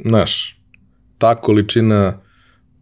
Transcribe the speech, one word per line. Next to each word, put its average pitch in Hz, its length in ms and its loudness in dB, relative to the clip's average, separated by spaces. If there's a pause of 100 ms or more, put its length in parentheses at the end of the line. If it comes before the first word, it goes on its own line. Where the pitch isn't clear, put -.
znaš, - 560 -2 (580)
ta 117 160 2
količina 107 880 0 (600)